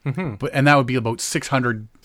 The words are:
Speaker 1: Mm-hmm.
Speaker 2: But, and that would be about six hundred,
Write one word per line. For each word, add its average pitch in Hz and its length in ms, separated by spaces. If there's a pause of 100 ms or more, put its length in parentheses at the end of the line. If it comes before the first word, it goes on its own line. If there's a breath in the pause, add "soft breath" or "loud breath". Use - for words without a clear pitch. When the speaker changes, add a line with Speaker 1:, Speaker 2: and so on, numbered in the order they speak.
Speaker 1:
Mm-hmm. 143 300
Speaker 2:
But, 131 180
and 139 140
that 147 100
would 135 100
be 127 80
about 117 260
six - 260
hundred, 120 400 (180)